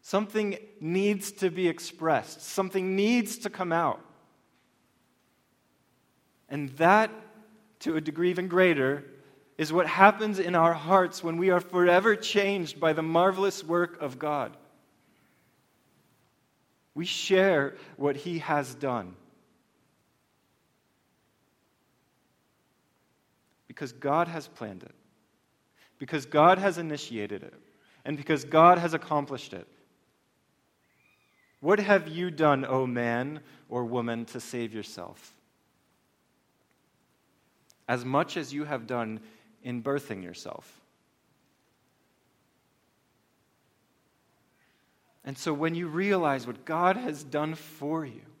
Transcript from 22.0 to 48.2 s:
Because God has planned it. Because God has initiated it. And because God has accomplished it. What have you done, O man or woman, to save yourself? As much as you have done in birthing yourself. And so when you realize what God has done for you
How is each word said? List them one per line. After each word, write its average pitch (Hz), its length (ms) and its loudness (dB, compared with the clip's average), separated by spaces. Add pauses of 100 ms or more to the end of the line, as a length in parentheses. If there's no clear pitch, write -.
Because 127 240 -10
God 143 360 0
has 165 200 -12
planned 101 340 -14
it. - 120 -20 (1040)
Because 139 260 -6
God 156 340 6
has 185 200 0
initiated 120 640 -8
it. - 100 -20 (540)
And 147 100 -6
because 143 300 -2
God 165 320 8
has 170 160 -2
accomplished 143 580 -6
it. 92 140 -14 (2000)
What 180 160 4
have 196 300 4
you 175 220 -4
done, 147 340 4
O 131 220 0
man 123 540 -2 (280)
or 123 160 -4
woman, 117 420 -4
to 120 140 -12
save 117 320 -8
yourself? - 640 -14 (2500)
As 123 160 -2
much 135 360 -2
as 135 120 -8
you 143 140 -6
have 135 220 -8
done 110 340 -6 (420)
in 123 200 -8
birthing 139 420 -6
yourself. - 560 -16 (4000)
And 135 140 -12
so 160 160 -6
when 160 220 -2
you 175 120 -6
realize 160 600 0
what 120 180 -12
God 180 320 2
has 156 260 -8
done 147 320 -4
for 156 520 -8
you 113 160 -18 (180)